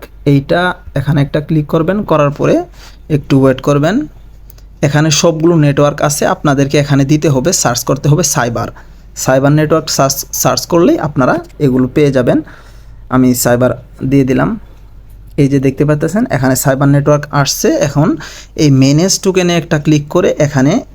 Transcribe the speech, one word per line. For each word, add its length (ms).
এইটা 280
এখানে 260
একটা 220
ক্লিক 260
করবেন। 240
করার 280
পরে 160
একটু 260
ওয়েট 260
করবেন। 280
এখানে 220
সবগুলো 320
নেটওয়ার্ক 320
আছে, 160
আপনাদেরকে 480
এখানে 280
দিতে 240
হবে, 160
সার্চ 280
করতে 220
হবে 120
সাইবার, 360
সাইবার 360
নেটওয়ার্ক 280
সার্চ, 200
সার্চ 200
করলেই 260
আপনারা 280
এগুলো 200
পেয়ে 220
যাবেন। 200
আমি 140
সাইবার 280
দিয়ে 180
দিলাম। 200
এই 100
যে 140
দেখতে 220
পাচ্ছেন 360
এখানে 280
সাইবার 320
নেটওয়ার্ক 280
আসছে। 280
এখন 200
এই 60
ম্যানেজ 320
টোকেনে 380
একটা 240
ক্লিক 200
করে 140
এখানে 280